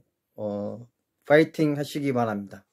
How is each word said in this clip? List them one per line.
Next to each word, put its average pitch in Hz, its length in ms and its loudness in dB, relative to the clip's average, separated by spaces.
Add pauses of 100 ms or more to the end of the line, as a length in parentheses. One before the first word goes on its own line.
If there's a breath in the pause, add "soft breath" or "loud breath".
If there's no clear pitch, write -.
(360)
어, 104 520 -6 (380)
파이팅 156 500 4
하시기 143 360 -4
바랍니다. 101 600 -4